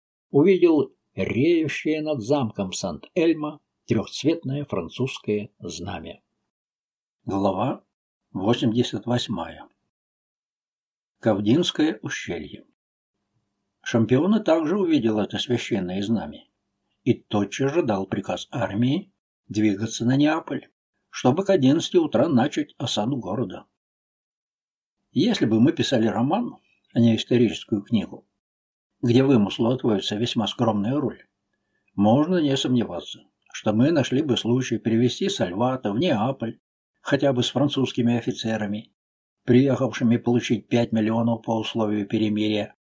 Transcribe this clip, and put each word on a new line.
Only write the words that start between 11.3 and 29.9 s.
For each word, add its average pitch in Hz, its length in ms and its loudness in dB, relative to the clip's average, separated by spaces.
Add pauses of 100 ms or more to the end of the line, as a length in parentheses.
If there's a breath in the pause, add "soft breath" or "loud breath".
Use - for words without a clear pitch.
ущелье. - 640 -10 (1200)
Шампионы 131 640 2
также 165 340 2
увидел 135 400 2
это 101 200 -4
священное 101 640 -4
знамя 92 420 -4 (600)
и 120 100 2
тотчас 117 580 -2
же 175 100 0
дал 101 240 -2
приказ 95 440 -6
армии 120 600 -2 (360)
двигаться 107 560 -2
на 127 120 2
Неаполь, 147 520 0 (400)
чтобы 156 360 0
к 196 60 0
одиннадцати 160 460 4
утра 151 320 2
начать 147 480 0
осаду 127 400 -4
города. 110 480 -6 (1500)
Если 196 360 0
бы 110 120 4
мы 123 140 6
писали 117 340 0
роман, 139 500 -2 (360)
а - 80 0
не 117 160 6
историческую 113 640 0
книгу, - 440 -4 (760)
где 120 200 6
вымыслу 117 480 2
отводится 113 460 -2